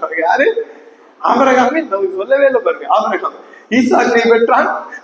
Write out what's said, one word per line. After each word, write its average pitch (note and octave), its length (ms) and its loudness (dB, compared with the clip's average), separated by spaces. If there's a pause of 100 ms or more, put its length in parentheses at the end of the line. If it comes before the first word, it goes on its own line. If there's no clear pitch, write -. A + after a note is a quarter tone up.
(200)
யாரு? C4+ 460 0 (580)
ஆபிரகாமின், B3+ 640 2
நமக்கு G3 280 -4
சொல்லவே C4 280 0
இல்லை B3+ 200 2
பாருங்க. E3 240 -4
ஆபிரகாம் F#3+ 440 -2 (380)
ஈசாக்கை A#3 580 2
பெற்றான் A#3 580 2 (180)